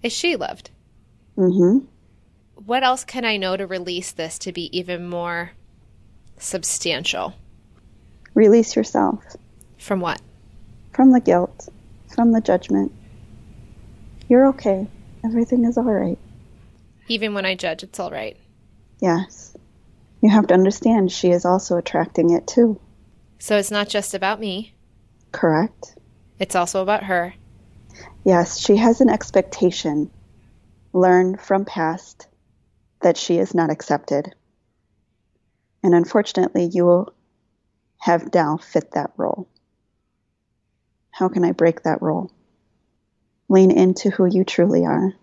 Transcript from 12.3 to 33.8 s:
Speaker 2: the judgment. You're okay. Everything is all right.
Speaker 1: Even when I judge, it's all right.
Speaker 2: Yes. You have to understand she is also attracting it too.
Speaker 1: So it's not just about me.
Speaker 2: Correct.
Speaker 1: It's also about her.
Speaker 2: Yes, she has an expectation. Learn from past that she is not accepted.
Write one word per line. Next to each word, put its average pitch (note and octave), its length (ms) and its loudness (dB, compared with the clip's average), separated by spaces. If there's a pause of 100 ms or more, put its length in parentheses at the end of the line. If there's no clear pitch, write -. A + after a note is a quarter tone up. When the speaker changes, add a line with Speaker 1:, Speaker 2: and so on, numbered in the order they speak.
Speaker 2:
the A3+ 100 2
judgment. G3 500 -2 (1400)
You're C4 180 6
okay. G#3 400 -2 (360)
Everything A#3 420 0
is A#3 120 0
all A3+ 80 -2
right. G3 320 -2 (920)
Speaker 1:
Even A3 260 -4
when G3 120 -6
I F#3+ 100 -4
judge, F3 280 -8
it's - 160 -20
all D#3 120 -8
right. A2 260 -12 (600)
Speaker 2:
Yes. - 560 -4 (680)
You G#3+ 80 6
have G#3 180 4
to F3 60 4
understand F#3+ 580 2
she F3+ 200 0
is F3 140 0
also F3+ 320 0
attracting E3+ 540 -2
it E4+ 160 -2
too. A3+ 320 2 (600)
Speaker 1:
So - 180 -2
it's G3+ 140 -4
not G#3 180 -4
just G3+ 240 -4
about G3 260 -4
me. G#3+ 340 -8 (580)
Speaker 2:
Correct. - 640 -2 (440)
Speaker 1:
It's F#3+ 160 -6
also F#3 260 -2
about G3 220 -2
her. F3 300 -4 (920)
Speaker 2:
Yes, F3 340 2
she G#3 200 2
has A#3 240 4
an B3+ 80 6
expectation. F3+ 1000 -2 (840)
Learn F#3 440 4
from G3 280 -2
past - 640 -8 (720)
that E3+ 160 2
she E3+ 200 -2
is F#3 160 -2
not E3 160 0
accepted. D3+ 640 -4 (1500)